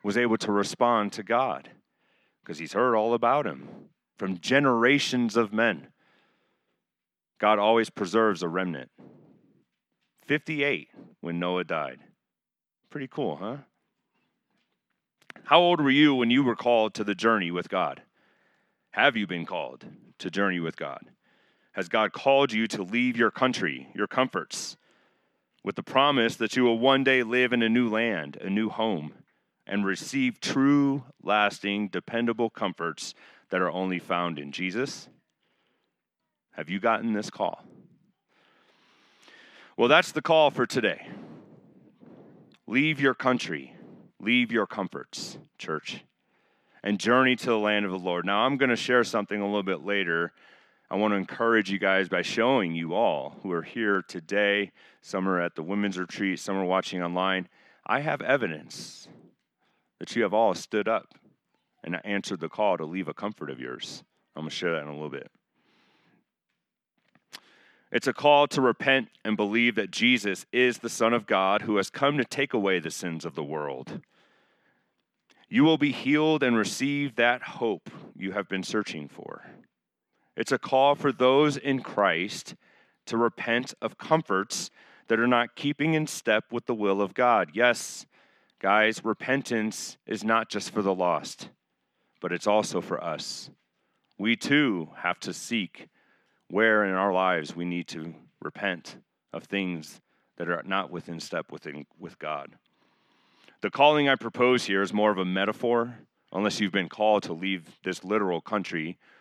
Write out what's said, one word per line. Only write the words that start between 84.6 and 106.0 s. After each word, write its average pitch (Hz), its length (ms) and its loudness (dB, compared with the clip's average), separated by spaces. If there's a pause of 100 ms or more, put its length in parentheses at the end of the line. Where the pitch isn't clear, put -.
that 113 120 2
are 120 80 2
not 120 280 2
keeping 147 380 -2
in 156 140 0
step - 440 0
with 120 140 -6
the 123 100 -2
will 101 260 0
of 95 120 -2
God. 113 400 2
Yes, 117 520 0 (540)
guys, 107 460 2
repentance 113 880 -2 (100)
is 101 180 -6
not 113 260 0
just 101 220 -6
for 110 100 -2
the 95 140 2
lost, 87 540 -2 (720)
but 87 140 -6
it's 90 140 -6
also 104 340 2
for - 200 -6
us. - 500 -10 (640)
We 110 180 0
too 120 640 0
have 87 240 -4
to 92 120 -8
seek - 540 -6 (600)
where 107 380 2
in 95 80 0
our 95 180 2
lives 90 440 0
we 85 100 -6
need 87 220 -6
to 82 260 -12 (260)
repent - 580 -8 (360)
of - 120 -10
things 90 540 -6 (380)
that 85 100 -8
are 85 160 -2
not 95 280 -4
within 85 280 -10
step 80 320 -8
within, 73 340 -12 (140)
with 85 200 -16
God. 76 320 -8 (1120)
The 104 100 -4
calling 147 360 6
I 135 80 4
propose 123 500 2
here 98 180 2
is 90 100 -4
more 104 160 4
of 98 80 2
a 95 80 0
metaphor, 117 720 -2 (340)